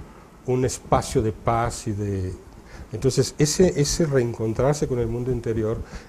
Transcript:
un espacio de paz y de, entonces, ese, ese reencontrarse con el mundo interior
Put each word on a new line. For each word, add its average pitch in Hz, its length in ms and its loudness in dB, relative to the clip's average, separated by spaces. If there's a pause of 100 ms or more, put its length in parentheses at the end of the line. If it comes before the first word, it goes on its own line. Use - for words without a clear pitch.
(460)
un 127 180 2
espacio - 580 0
de 110 100 0
paz 117 560 -2
y 110 40 -2
de, 98 400 -2 (600)
entonces, 127 460 0
ese, 151 420 4
ese 151 260 2
reencontrarse 123 800 2
con 127 140 -2
el 117 80 0
mundo 123 240 -2
interior 113 460 -2 (300)